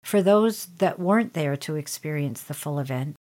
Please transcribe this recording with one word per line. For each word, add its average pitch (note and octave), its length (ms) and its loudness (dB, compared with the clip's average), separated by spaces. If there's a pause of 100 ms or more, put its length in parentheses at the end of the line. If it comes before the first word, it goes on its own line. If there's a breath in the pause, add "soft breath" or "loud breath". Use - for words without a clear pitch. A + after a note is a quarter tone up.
For G3+ 200 2
those G#3+ 420 4 (120)
that F3+ 220 0
weren't G3+ 340 2
there D3 240 0
to D#3 180 -6
experience D3 680 -6
the - 140 -10
full D3 240 -4
event C3+ 460 -4